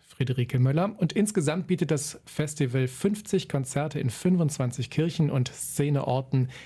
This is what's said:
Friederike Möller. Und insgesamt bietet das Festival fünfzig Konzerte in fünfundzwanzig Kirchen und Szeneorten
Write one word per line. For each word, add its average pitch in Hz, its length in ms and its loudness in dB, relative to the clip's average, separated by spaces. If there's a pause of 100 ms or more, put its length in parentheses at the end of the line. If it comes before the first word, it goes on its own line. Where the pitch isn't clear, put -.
Friederike 127 520 -2
Möller. 156 380 2
Und 165 140 0
insgesamt 185 560 0
bietet 175 240 0
das - 340 -2
Festival 131 640 0
fünfzig 196 600 -2
Konzerte 143 500 -2
in 123 100 0
fünfundzwanzig 147 800 0
Kirchen 156 400 2
und 127 200 2
Szeneorten 131 1000 0 (160)